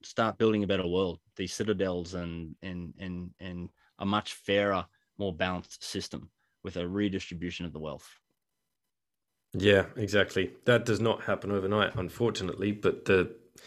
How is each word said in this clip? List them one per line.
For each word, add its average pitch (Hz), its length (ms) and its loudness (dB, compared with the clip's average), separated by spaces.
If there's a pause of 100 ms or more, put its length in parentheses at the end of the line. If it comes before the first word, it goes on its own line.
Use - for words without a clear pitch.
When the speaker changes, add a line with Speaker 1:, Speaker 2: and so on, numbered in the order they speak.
Speaker 1:
start 110 340 -2
building 107 260 4
a 95 40 -2
better 95 180 2
world, 87 320 0 (180)
these 92 200 -6
citadels 92 580 -2
and, 85 480 -8
and, 87 380 -10
and, 90 400 -8
and 90 300 -10 (280)
a 98 80 -4
much 104 280 0
fairer, 98 520 2 (320)
more 98 160 -2
balanced 90 500 -4
system - 460 -8 (340)
with 92 140 -8
a 87 100 -2
redistribution 90 800 -4
of 78 80 -10
the 80 60 -10
wealth. 73 280 -10 (1500)
Speaker 2:
Yeah, 98 320 6 (100)
exactly. 98 560 2 (140)
That 120 200 4
does 110 140 2
not 113 240 0
happen 98 280 -2
overnight, 101 440 2
unfortunately, 95 760 -2
but - 340 0
the, 92 300 4 (320)